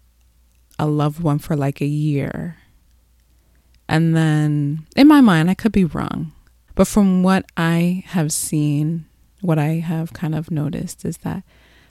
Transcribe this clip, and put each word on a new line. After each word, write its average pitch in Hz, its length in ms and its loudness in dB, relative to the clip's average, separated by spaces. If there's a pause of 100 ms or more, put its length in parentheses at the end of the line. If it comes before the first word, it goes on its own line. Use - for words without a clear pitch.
(800)
a 151 80 -2
loved 151 340 -2
one 147 180 0
for, - 180 -4
like, 143 240 -4
a 143 60 -2
year. 151 680 -4 (1300)
And 160 280 2
then, 151 720 0 (100)
in 277 120 8
my 294 120 8
mind, 175 300 4
I 190 40 0
could 214 180 -2
be 196 120 4
wrong, 147 480 -6 (420)
but 190 120 2
from 190 360 2
what 190 220 2 (120)
I 170 520 0
have 156 240 -2
seen, 151 720 -2 (340)
what 160 180 0
I 151 160 0
have 165 380 -4
kind 156 220 -6
of 160 160 -6
noticed 151 540 -6
is 165 140 -8
that - 240 -8 (480)